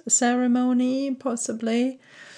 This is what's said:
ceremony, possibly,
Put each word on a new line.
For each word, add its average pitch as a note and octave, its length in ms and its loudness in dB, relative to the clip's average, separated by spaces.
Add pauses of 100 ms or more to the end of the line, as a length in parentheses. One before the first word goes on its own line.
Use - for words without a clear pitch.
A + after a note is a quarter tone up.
ceremony, B3+ 1080 2
possibly, A#3 840 -2 (400)